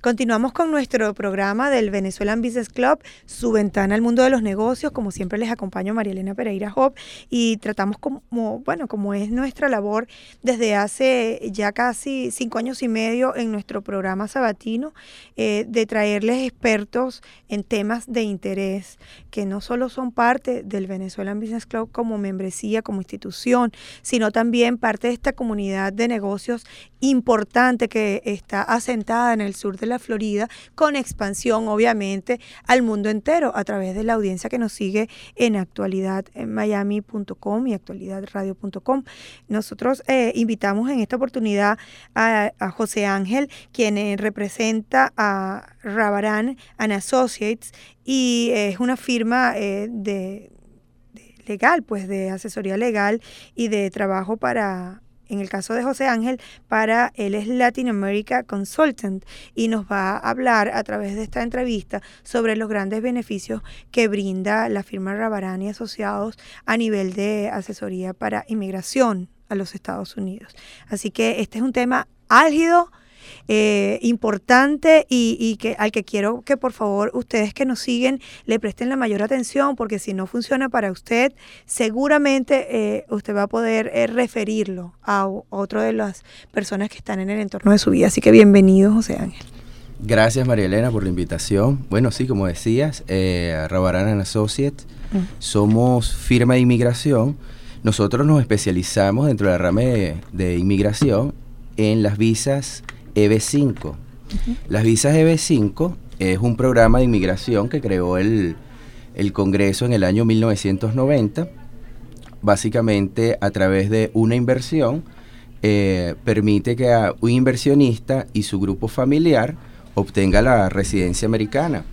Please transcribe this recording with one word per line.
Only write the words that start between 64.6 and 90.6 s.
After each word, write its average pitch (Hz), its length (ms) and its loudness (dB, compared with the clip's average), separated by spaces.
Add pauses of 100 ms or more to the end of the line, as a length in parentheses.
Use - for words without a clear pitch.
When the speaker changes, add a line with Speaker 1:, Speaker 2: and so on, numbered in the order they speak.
Speaker 1:
la 202 140 -4
firma 196 320 -8
Rabarán 196 480 -4
y 202 60 -4
Asociados 208 680 -6 (300)
a 226 100 0
nivel 202 360 0
de 208 380 -2
asesoría 190 640 -8
para 208 340 -6
inmigración 196 800 -2 (200)
a 208 60 -6
los 190 180 -6
Estados 190 420 -10
Unidos. 196 400 -12 (320)
Así 208 220 -6
que 226 320 -2
este 208 160 -6
es 220 60 -2
un 262 100 -2
tema 247 340 0 (220)
álgido, 330 640 6 (560)
eh, 214 560 2
importante 254 1040 4
y, 233 300 2
y 226 180 -2
que, 220 220 -6
al 214 120 0
que 208 120 -2
quiero 220 380 -2
que 277 160 0
por 254 160 -4
favor 202 420 0
ustedes 214 400 -2
que 277 100 -2
nos 254 140 -2
siguen 254 420 0 (240)
le 226 140 0
presten 220 280 -4
la 269 100 -2
mayor 214 260 0
atención, 269 520 0
porque 220 220 -6
si 196 160 -8
no 190 140 -4
funciona 262 420 -2
para 220 220 0
usted, 233 420 0 (320)
seguramente, 269 1040 2
eh, 214 400 -2
usted 208 260 -4
va 202 80 2
a 202 40 -2
poder, 226 480 0
eh, 233 100 4
referirlo 214 960 -2
a 196 260 0
o-, 196 220 -8
otro 202 320 -4
de 226 100 0
las 214 320 -4 (280)
personas 202 380 -4
que - 80 -16
están 196 220 -6
en 190 120 -4
el 214 80 -2
entorno 202 320 2
de 208 80 8
su - 100 2
vida. 185 180 6
Así 202 140 2
que - 80 6
bienvenido, 202 640 10
José 220 260 2
Ángel. - 240 -8 (560)
Speaker 2:
Gracias, 113 480 4
María 110 180 4